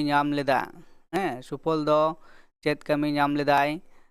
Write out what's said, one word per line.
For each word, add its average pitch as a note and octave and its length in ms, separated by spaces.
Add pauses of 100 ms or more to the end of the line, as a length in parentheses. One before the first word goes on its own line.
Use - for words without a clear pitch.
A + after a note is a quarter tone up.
ᱧᱟᱢ C#3+ 280
ᱞᱮᱫᱟ? C#3 280 (520)
ᱦᱮᱸ, F3 280
ᱥᱩᱯᱷᱚᱞ D#3 460
ᱫᱚ D3+ 160 (580)
ᱪᱮᱫ D3 240
ᱠᱟᱹᱢᱤ D3 280
ᱧᱟᱢ C#3+ 240
ᱞᱮᱫᱟᱭ? C#3+ 340 (420)